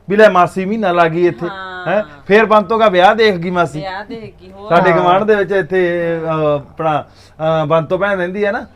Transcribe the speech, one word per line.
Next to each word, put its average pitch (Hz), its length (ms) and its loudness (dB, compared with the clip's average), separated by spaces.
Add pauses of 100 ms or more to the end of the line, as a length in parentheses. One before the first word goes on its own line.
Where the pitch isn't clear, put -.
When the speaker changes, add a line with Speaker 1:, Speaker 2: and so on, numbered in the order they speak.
Speaker 1:
ਵੀ 190 80 -2
ਲੈ 214 120 6
ਮਾਸੀ 185 360 0
ਮਹੀਨਾ 202 280 -2
ਲਾ 175 160 2
ਗਈ 170 180 0
ਇੱਥੇ, 170 220 -2
Speaker 2:
ਹਾਂ। 185 380 -12
Speaker 1:
ਹੈਂ? 196 160 -2 (260)
ਫੇਰ 202 160 4
ਬੰਤੋ 214 340 2
ਦਾ 220 100 4
ਵਿਆਹ 185 260 4
ਦੇਖ 214 200 2
ਗਈ 175 160 -6
ਮਾਸੀ। 165 300 -2
Speaker 2:
ਵਿਆਹ 190 240 -10
ਦੇਖ 214 380 -16
ਗਈ, 185 100 -20
ਹੋਰ। - 160 -18
Speaker 1:
ਸਾਡੇ 175 240 2
Speaker 3:
ਹਾਂ। 165 100 0
Speaker 1:
ਗੁਆਂਢ 185 220 2
ਦੇ 214 100 2
ਵਿੱਚ 196 180 -2
ਇੱਥੇ, 180 460 0 (260)
ਅਹ, 165 60 -4 (240)
ਆਪਣਾ, 147 460 -4
ਅਹ, 160 680 -6
ਬੰਤੋ 165 320 0
ਭੈਣ 196 200 -2
ਰਹਿੰਦੀ 185 260 -4
ਹੈ 202 80 -2
ਨਾ। 247 240 -8